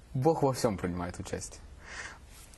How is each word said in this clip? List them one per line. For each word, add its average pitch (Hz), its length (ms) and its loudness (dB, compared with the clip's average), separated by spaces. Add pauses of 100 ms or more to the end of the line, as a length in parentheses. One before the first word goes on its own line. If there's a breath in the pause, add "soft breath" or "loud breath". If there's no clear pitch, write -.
(140)
Бог 143 300 6
во 135 100 6
всём 110 240 2
принимает 87 420 -2
участие. - 400 -6 (1000 loud breath)